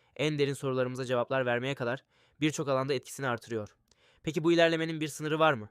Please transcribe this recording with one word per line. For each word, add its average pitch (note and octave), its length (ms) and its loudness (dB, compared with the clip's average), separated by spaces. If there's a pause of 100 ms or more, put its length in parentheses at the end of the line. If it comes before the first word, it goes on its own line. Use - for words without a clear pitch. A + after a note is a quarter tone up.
(200)
en D3+ 200 0
derin C#3 140 2
sorularımıza B2+ 520 -2
cevaplar B2+ 400 0
vermeye B2 300 0
kadar B2 280 -4 (380)
birçok D3 280 0
alanda C3+ 240 0
etkisini C3+ 340 -6
artırıyor. A2+ 480 -4 (480)
Peki D#3 200 -4
bu E3+ 80 4
ilerlemenin E3 500 2
bir D#3 60 -2
sınırı D3+ 320 -4
var D#3 140 6
mı? G#2+ 180 -6